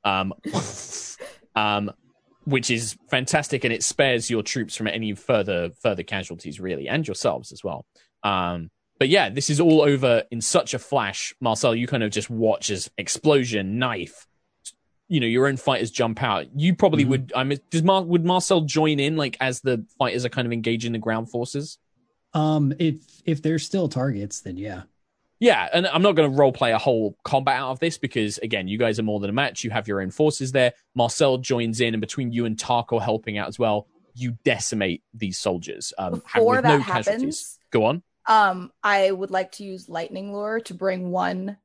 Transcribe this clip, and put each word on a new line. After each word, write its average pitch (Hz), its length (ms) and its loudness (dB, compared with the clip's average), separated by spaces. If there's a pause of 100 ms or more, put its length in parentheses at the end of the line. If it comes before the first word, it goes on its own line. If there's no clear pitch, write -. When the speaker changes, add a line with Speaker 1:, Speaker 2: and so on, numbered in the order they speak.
Speaker 1:
Um, 95 300 0 (100)
<laughs> - 1120 -10
um, 104 360 0 (540)
which 131 260 0
is 113 260 -4 (120)
fantastic, 135 540 0
and 139 80 0
it 117 120 -4
spares 127 460 0
your 113 140 0
troops - 320 -6
from 110 120 -4
any 107 260 -4
further, 98 560 0 (120)
further 92 220 -2
casualties, 87 560 -8
really, 80 300 -6
and 143 180 -2
yourselves 90 460 -4
as - 100 -20
well. 85 220 -8 (380)
Um, 87 460 -2 (300)
but 135 100 4
yeah, 160 200 4
this 139 200 -4
is 151 120 2
all 160 200 8
over 131 500 4
in 117 100 -6
such - 320 0
a 127 60 -4
flash. 107 600 -4
Marcel, 113 360 2
you 120 120 -2
kind 120 160 0
of 104 80 0
just 104 180 -4
watch 110 400 0
as 95 280 -4
explosion, 113 840 0
knife, 110 480 -6 (800)
you 160 120 2
know, 120 80 2
your 123 200 4
own 135 100 0
fighters 117 340 0
jump 113 320 -2
out. 95 320 0
You 165 180 4
probably 156 300 4
Speaker 2:
Mm-hmm. 127 80 4
Speaker 1:
would, 131 240 0
I 127 80 0
mean, 139 160 -2 (100)
does 165 140 0
Mar-, 190 200 6
would 170 220 2
Marcel 180 360 4
join 156 380 2
in, 151 180 0
like, 139 240 -2
as 131 200 -2
the 123 240 0 (140)
fighters 123 260 0
are 117 40 -2
kind 123 180 -2
of 117 60 -2
engaging 117 400 -2
the 113 60 -4
ground 110 300 -4
forces? 127 480 -8 (560)
Speaker 2:
Um, 151 460 2
if, 160 160 0 (300)
if 156 160 -2
they're 160 180 0
still 180 300 -2
targets, 117 520 -4
then 90 160 -12
yeah. 98 260 -10 (560)
Speaker 1:
Yeah, 147 340 4
and 180 140 2
I'm 160 160 2
not 202 100 6
gonna 151 160 4
roleplay 131 440 4
a 110 40 2
whole 110 460 0
combat 135 340 0
out 131 140 -4
of 131 80 -6
this 165 180 0
because, 107 400 -2
again, 107 320 -4
you 107 80 -4
guys 113 220 0
are 110 40 -2
more 104 160 -2
than 101 100 -4
a 104 40 -4
match. 135 320 -2
You 107 60 -4
have 107 160 -4
your 101 140 -2
own 95 100 -4
forces 147 420 0
there. 127 200 4 (220)
Marcel 127 440 2
joins 120 420 -2
in, 117 140 2
and 107 40 -2
between 117 320 -4
you 117 140 0
and 110 100 -2
Tarko 117 460 -2
helping 110 380 -4
out 98 100 -6
as 101 100 -12
well, 107 280 0 (260)
you 120 320 -6
decimate 101 560 0 (120)
these 107 260 -8
soldiers, - 580 -6
um, 90 160 -4
have, 87 100 -8 (120)
Speaker 3:
Before 240 220 6
Speaker 1:
with 247 60 0
Speaker 3:
that 240 140 6
Speaker 1:
no - 80 2
casualties. 196 300 0
Speaker 3:
happens, 269 440 -6 (120)
Speaker 1:
Go 110 140 4
on. 156 180 0 (240)
Speaker 3:
um, 196 440 4 (120)
I 196 280 4
would 190 200 -6
like 190 220 -2
to 208 120 -16
use 185 240 -14
lightning 190 440 -8
lure 214 280 -4
to 208 140 -14
bring 185 340 -2
one 185 560 -4